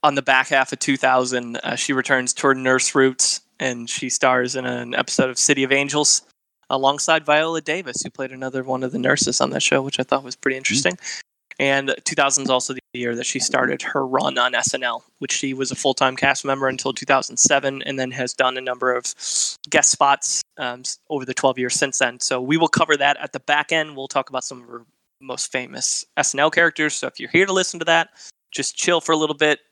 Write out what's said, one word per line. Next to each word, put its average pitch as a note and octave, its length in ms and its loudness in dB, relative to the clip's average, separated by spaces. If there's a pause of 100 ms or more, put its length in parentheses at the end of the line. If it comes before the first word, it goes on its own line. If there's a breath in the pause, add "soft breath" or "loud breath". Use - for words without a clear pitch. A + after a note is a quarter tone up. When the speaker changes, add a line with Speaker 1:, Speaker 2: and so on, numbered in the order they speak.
Speaker 1:
On C#3+ 120 4
the C#3 80 -2
back C3 260 2
half C3+ 240 2
of C3+ 60 -8
two C3+ 180 0
thousand, B2+ 640 0
uh, B2 140 -4
she - 160 -4
returns B2+ 420 0
to - 140 2
her C3+ 60 6
nurse C3 400 0
roots, C3 460 2 (200)
and A#2+ 280 -4
she - 200 -6
stars B2+ 480 2
in B2+ 100 -6
an B2 280 -6
episode - 360 0
of A#2+ 80 -8
City C#3 240 4
of C3 100 0
Angels C#3+ 500 2 (480)
alongside C#3+ 540 2
Viola D#3 360 2
Davis, D3+ 420 -6
who C3 80 -8
played C3 220 -8
another C3 320 -6
one C3 180 -2
of B2+ 100 -4
the - 60 -6
nurses C3+ 420 0
on C3+ 100 2
that C#3+ 120 -2
show, C3+ 200 2
which C#3 180 -4
I - 20 0
thought C3+ 220 0
was B2+ 120 -12
pretty C3 200 -2
Speaker 2:
Mm-hmm. - 40 -8
Speaker 1:
interesting. F3+ 380 0 (600 loud breath)
And C#3 360 2 (100)
two - 120 -4
thousand C#3 280 2
is C3 60 -2
also B2+ 220 0
the B2+ 80 -8 (140)
year A#2+ 200 -4
that A#2+ 120 -6
she - 120 -4
started C3 440 0
her C#3 240 -2
run C3+ 320 0
on B2 160 2
S A#2+ 200 0
N C3 80 -4
L, A#2+ 220 -6 (140)
which C3+ 140 -6
she C3+ 220 -4
was C3 160 -4
a C3 60 -8
full-time C3 400 2
cast C3+ 280 2
member C3+ 220 0
until C3 260 -2
two B2 140 -10
thousand C3 300 2
seven, C3+ 460 2
and C#3 160 -6
then B2+ 120 -4
has B2 220 -6
done B2+ 240 2
a C3 60 -6
number B2+ 320 -2
of B2 100 -4 (640 loud breath)
guest D3+ 200 6
spots, - 520 2 (160)
um, B2 220 -6
s-, - 180 -10 (120)
over C#3 140 -4
the B2+ 100 -6
twelve C3 240 2
years B2+ 160 -2
since C#3 240 0
then. B2 220 0
So B2+ 200 -2
we C3+ 160 2
will E3 120 4
cover D#3 280 4
that C#3+ 220 2
at - 140 -10
the C3 80 -10
back D3 300 0
end. D#3 260 -2
We'll C3+ 120 -10
talk C3+ 220 -2
about B2+ 140 -6
some B2+ 180 -12
of A#2+ 60 -20
her A#2+ 140 -16 (380)
most C3 320 -8
famous C3 520 -4 (120)
S - 180 0
N C3+ 60 -2
L D#3 100 4
characters. D#3 440 2
So - 120 -6
if - 140 -10
you're - 100 -12
here F#3 160 4
to G3 60 -4
listen F#3 260 0
to E3 60 -6
that, E3 240 4 (420 loud breath)
just - 260 -6
chill F3 240 2
for - 120 0
a D#3+ 40 6
little D3+ 200 0
bit. D3+ 240 2 (120)